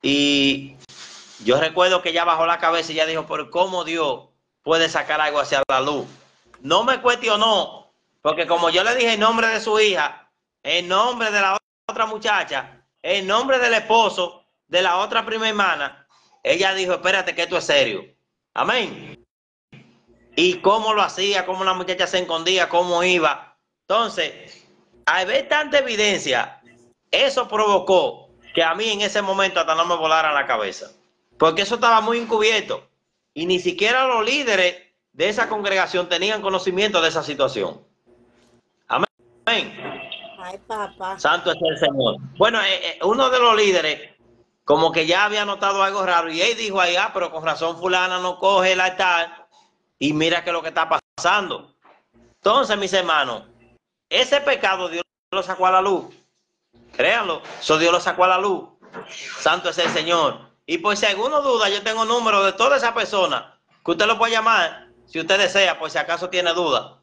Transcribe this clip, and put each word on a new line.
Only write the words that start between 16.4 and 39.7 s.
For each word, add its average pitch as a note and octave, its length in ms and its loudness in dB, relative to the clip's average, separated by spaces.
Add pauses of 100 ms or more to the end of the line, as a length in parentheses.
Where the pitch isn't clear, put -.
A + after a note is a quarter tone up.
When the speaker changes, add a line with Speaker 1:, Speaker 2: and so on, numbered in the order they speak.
Speaker 1:
ella F#3+ 320 0
dijo, F#3 200 -2
"Espérate F3+ 420 0
que E3+ 80 -2
esto E3+ 140 -2
es - 80 -2
serio." A#2+ 400 0 (480)
Amén. F#3 680 -4 (1120)
Y F3+ 260 2
cómo G#3+ 320 2
lo G#3 80 2
hacía, F#3 440 -2
cómo F#3 180 -6
la F#3+ 100 0
muchacha F#3 320 -2
se F3+ 140 -2
escondía, F3 500 0
cómo F3 340 2
iba. E3+ 540 0 (300)
Entonces, G3 760 -4 (420)
al F3+ 200 2
ver B3 220 -2
tanta D4 320 0
evidencia, G3 840 -2 (480)
eso B3+ 380 0
provocó G3 840 0 (240)
que E3 80 0
a E3 140 2
mí A3 140 -4
en G3+ 120 -2
ese G#3 200 -2
momento F#3+ 380 0
hasta D#3+ 140 0
no E3 120 2
me F3 100 0
volara D#3+ 380 2
la C#3 120 0
cabeza. G#2+ 460 -4 (480)
Porque E3 240 2
eso A3 120 -4
estaba A3+ 260 4
muy A#3 180 -2
encubierto. G#3+ 680 -2 (460)
Y E3 140 -6
ni F3+ 120 2
siquiera G3+ 460 0
los A#3 180 0
líderes A3 520 0 (380)
de D#3+ 160 0
esa A3+ 200 -2
congregación F#3+ 580 -2
tenían G3 340 -2
conocimiento F#3+ 600 0
de D#3+ 80 2
esa D#3+ 140 -4
situación. B2+ 580 -4 (1080)
Amén. D3+ 200 0 (1300)